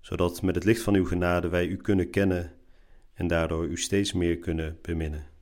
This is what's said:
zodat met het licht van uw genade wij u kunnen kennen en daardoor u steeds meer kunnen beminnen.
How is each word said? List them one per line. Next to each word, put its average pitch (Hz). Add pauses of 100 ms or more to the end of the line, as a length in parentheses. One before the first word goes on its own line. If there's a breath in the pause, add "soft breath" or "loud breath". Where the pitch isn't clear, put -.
zodat 87
met 92
het 87
licht 110
van 104
uw 92
genade 87
wij 87
u 90
kunnen 92
kennen 92 (600 soft breath)
en 90
daardoor 82
u 85
steeds 98
meer 85
kunnen 80
beminnen. 78 (160)